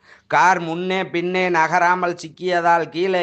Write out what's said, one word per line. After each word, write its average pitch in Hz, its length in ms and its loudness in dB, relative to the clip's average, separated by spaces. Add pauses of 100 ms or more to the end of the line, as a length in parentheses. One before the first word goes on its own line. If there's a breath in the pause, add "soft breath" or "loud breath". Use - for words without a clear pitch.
(260 soft breath)
கார் 170 340 4
முன்னே 180 460 -4
பின்னே 180 420 -2
நகராமல் 175 760 0
சிக்கியதால் 170 680 0
கீழே 180 340 -2